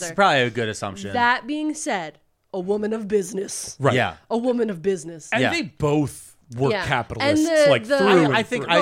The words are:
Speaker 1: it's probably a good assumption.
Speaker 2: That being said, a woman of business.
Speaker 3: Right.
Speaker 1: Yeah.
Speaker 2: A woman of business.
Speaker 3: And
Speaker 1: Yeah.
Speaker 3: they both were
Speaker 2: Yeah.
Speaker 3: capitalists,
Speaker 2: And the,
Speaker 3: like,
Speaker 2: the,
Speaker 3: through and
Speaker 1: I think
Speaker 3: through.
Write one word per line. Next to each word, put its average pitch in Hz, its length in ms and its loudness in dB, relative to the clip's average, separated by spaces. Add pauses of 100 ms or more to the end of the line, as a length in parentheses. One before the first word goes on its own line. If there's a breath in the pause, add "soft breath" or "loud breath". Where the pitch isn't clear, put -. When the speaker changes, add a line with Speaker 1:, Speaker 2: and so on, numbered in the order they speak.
Speaker 1:
it's 165 80 -10
probably 165 280 4
a 120 80 0
good 113 180 -2
assumption. 98 460 -8
Speaker 2:
That 240 320 0
being 302 280 -4
said, 190 440 -6 (340)
a 190 80 -6
woman 208 320 -2
of 220 160 -6
business. 196 720 -4
Speaker 3:
Right. 131 140 4
Speaker 1:
Yeah. 107 220 0 (140)
Speaker 2:
A 226 60 -2
woman 240 320 0
of 170 140 -8
business. 165 500 -6
Speaker 3:
And 220 80 0
Speaker 1:
Yeah. 120 100 2
Speaker 3:
they 339 120 -2
both 147 760 -2 (180)
were 131 160 0
Speaker 2:
Yeah. 190 160 0
Speaker 3:
capitalists, 277 640 0
Speaker 2:
And 311 180 4
the, 285 40 6
Speaker 3:
like, 233 160 4
Speaker 2:
the, 277 100 0
Speaker 3:
through 180 300 6
and 135 100 2
Speaker 1:
I 226 60 2
think 240 240 -4
Speaker 3:
through. 170 160 2